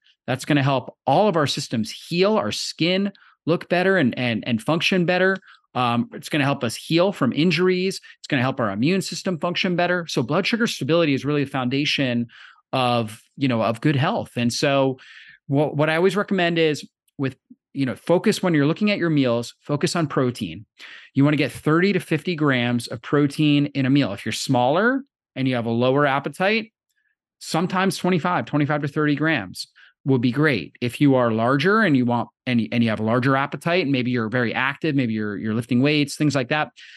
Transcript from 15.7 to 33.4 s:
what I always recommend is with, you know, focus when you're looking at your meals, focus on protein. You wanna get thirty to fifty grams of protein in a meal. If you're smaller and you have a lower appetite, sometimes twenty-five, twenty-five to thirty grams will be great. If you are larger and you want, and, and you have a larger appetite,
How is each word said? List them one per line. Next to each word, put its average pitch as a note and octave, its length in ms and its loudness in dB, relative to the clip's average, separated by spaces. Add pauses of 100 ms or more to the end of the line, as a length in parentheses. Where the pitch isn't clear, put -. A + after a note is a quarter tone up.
what D3+ 140 2
I D#3+ 80 0
always F3+ 180 2
recommend F3+ 420 0
is D#3 300 0 (300)
with, C3+ 180 -4 (380)
you C#3 120 -2
know, A2+ 100 -4
focus F3+ 460 0
when F3+ 120 0
you're C#3+ 120 4
looking E3 240 0
at G3+ 80 0
your E3+ 120 0
meals, B2 500 0
focus - 360 -2
on E3+ 120 0
protein. A2+ 580 -4 (480)
You C3+ 100 4
wanna D3+ 140 4
get C#3+ 140 0
thirty F3 420 2
to F3+ 60 0
fifty E3 360 -4
grams B2 520 0
of A#2+ 140 -10
protein C#3+ 640 2
in C#3 180 -2
a B2+ 40 0
meal. C3+ 240 2
If - 120 -10
you're G#2+ 80 -4
smaller E3+ 720 0 (320)
and C3 120 -2
you B2+ 80 0
have A#2 100 -2
a A#2 60 -2
lower B2+ 340 2
appetite, F3+ 680 -2 (640)
sometimes F#3 580 -2
twenty-five, F3 480 0
twenty-five D3 360 0
to D3 60 -4
thirty D3 280 0
grams C#3 520 -4 (360)
will C3+ 160 2
be B2 120 0
great. C3+ 500 0
If B2 180 -4
you C#3+ 140 6
are B2 160 4
larger C#3 520 2
and E3+ 140 2
you B2 100 2
want, A#2+ 240 -2 (180)
and, A#2 240 0
and A#2+ 120 2
you A2+ 60 0
have G#2+ 120 -2
a - 20 -4
larger B2 320 2
appetite, D#3 480 0